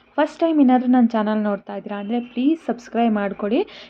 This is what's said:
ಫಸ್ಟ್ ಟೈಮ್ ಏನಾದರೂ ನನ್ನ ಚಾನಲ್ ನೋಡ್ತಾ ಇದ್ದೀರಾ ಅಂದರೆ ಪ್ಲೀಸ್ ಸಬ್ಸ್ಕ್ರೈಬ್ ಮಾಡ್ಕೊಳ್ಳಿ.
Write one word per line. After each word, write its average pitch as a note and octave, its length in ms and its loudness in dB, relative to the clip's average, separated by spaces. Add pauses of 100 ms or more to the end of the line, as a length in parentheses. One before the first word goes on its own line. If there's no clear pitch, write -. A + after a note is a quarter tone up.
(160)
ಫಸ್ಟ್ D4+ 240 -2
ಟೈಮ್ E4 220 2
ಏನಾದರೂ B3+ 300 4
ನನ್ನ B3 160 4
ಚಾನಲ್ G#3+ 320 -2
ನೋಡ್ತಾ G3+ 360 -6
ಇದ್ದೀರಾ G3+ 220 -10
ಅಂದರೆ G#3 220 -4
ಪ್ಲೀಸ್ B3+ 460 -2
ಸಬ್ಸ್ಕ್ರೈಬ್ A#3 480 -2
ಮಾಡ್ಕೊಳ್ಳಿ. G#3 520 -2 (240)